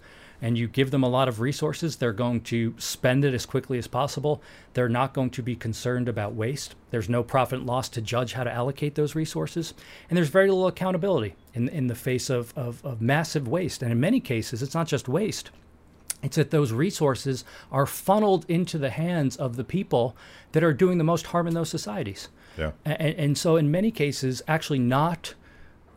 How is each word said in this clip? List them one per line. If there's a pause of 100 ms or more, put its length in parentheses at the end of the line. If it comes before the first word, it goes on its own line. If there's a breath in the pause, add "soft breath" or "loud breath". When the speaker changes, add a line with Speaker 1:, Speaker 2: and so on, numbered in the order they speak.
(400 loud breath)
Speaker 1:
and
you
give
them
a
lot
of
resources,
they're
going
to
spend
it
as
quickly
as
possible. (360 loud breath)
They're
not
going
to
be
concerned
about
waste. (160)
There's
no
profit
and
loss
to
judge
how
to
allocate
those
resources. (340 loud breath)
And
there's
very
little
accountability (220)
in,
in
the
face
of,
of,
of
massive
waste.
And
in
many
cases,
it's
not
just
waste. (720)
It's
that
those
resources (280 loud breath)
are
funneled
into
the
hands
of
the
people (360 loud breath)
that
are
doing
the
most
harm
in
those
societies. (300 loud breath)
Speaker 2:
Yeah. (120)
Speaker 1:
A-,
and,
and
so
in
many
cases,
actually
not (640 loud breath)